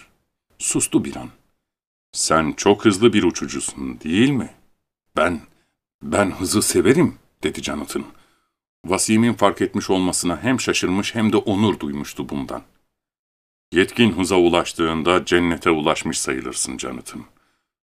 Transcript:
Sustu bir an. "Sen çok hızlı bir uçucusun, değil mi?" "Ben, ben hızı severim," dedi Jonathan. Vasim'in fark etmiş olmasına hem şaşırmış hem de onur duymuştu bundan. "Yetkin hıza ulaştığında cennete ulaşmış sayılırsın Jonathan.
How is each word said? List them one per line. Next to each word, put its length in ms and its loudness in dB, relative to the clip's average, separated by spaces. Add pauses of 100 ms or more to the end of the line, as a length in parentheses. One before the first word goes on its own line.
(580)
Sustu 460 -2
bir 120 -10
an. 120 -12 (840)
"Sen 440 0
çok 280 2
hızlı 280 4
bir 100 2
uçucusun, 800 -4
değil 300 2
mi?" 200 -4 (640)
"Ben, 240 0 (640)
ben 280 0
hızı 320 -2
severim," 520 4 (280)
dedi 200 -4
Jonathan. 420 -8 (800)
Vasim'in 460 2
fark 300 2
etmiş 280 -2
olmasına 520 0
hem 180 0
şaşırmış 540 -2
hem 180 2
de 40 4
onur 420 2
duymuştu 500 -8
bundan. 340 -8 (1080)
"Yetkin 400 2
hıza 240 0
ulaştığında 880 2
cennete 460 0
ulaşmış 480 -2
sayılırsın 600 -6
Jonathan. 460 -12 (580)